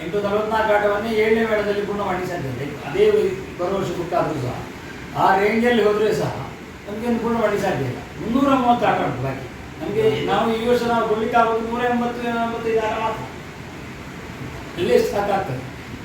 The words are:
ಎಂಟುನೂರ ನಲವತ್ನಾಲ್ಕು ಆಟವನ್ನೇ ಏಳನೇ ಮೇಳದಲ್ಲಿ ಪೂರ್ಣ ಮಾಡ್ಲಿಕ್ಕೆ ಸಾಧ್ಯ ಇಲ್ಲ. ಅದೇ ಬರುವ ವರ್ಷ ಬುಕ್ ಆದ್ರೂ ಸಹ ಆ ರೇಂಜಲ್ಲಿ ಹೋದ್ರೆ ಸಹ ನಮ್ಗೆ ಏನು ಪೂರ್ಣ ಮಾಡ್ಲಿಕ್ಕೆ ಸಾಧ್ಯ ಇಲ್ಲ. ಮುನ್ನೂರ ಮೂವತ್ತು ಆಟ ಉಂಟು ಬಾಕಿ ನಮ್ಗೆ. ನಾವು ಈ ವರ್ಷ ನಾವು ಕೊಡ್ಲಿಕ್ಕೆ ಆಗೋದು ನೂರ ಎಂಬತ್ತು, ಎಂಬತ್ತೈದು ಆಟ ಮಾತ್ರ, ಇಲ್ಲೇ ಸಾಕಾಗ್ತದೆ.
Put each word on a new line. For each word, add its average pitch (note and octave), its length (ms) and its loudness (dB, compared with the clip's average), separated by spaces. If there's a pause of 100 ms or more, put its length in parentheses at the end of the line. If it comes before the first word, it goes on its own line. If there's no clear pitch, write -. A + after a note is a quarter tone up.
ಎಂಟುನೂರ G3 220 -2
ನಲವತ್ನಾಲ್ಕು G#3+ 480 2
ಆಟವನ್ನೇ G#3 400 2
ಏಳನೇ A3 320 4
ಮೇಳದಲ್ಲಿ G#3 400 0
ಪೂರ್ಣ G3+ 140 -2
ಮಾಡ್ಲಿಕ್ಕೆ F3+ 360 -2
ಸಾಧ್ಯ C3+ 120 -4
ಇಲ್ಲ. B2 360 -6
ಅದೇ G3+ 260 4 (500)
ಬರುವ F#3+ 180 -2
ವರ್ಷ F3+ 100 -2
ಬುಕ್ F3 260 -4
ಆದ್ರೂ D#3 260 0
ಸಹ A#2 160 -4 (640)
ಆ - 200 4
ರೇಂಜಲ್ಲಿ A3+ 460 4
ಹೋದ್ರೆ G#3 300 4
ಸಹ - 320 -2 (420)
ನಮ್ಗೆ A3 180 -6
ಏನು A#3 120 2
ಪೂರ್ಣ A3+ 180 0
ಮಾಡ್ಲಿಕ್ಕೆ G#3 340 2
ಸಾಧ್ಯ C3 140 0
ಇಲ್ಲ. A#2+ 140 -4 (220)
ಮುನ್ನೂರ C4+ 340 4
ಮೂವತ್ತು A#3+ 320 4
ಆಟ D3 120 2
ಉಂಟು B2+ 240 -2
ಬಾಕಿ - 320 -6 (260)
ನಮ್ಗೆ. G#3+ 460 2
ನಾವು A3+ 300 2
ಈ A3+ 100 -2
ವರ್ಷ A#3+ 160 4
ನಾವು A#3 260 2
ಕೊಡ್ಲಿಕ್ಕೆ A#3 300 2
ಆಗೋದು A3+ 320 2
ನೂರ A#3+ 140 -2
ಎಂಬತ್ತು, A#3+ 440 0
ಎಂಬತ್ತೈದು A3+ 520 0
ಆಟ A3 200 -2
ಮಾತ್ರ, A3 220 -4 (1600)
ಇಲ್ಲೇ A3 180 6
ಸಾಕಾಗ್ತದೆ. - 640 0 (420)